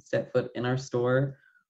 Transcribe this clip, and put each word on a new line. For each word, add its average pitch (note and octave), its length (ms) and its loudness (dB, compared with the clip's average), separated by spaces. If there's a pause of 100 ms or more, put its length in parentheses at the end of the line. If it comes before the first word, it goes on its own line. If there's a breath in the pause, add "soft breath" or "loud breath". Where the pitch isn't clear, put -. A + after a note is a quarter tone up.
set - 260 -2
foot B2 240 0
in B2 120 -4
our B2+ 100 0
store, C3 640 0 (320 loud breath)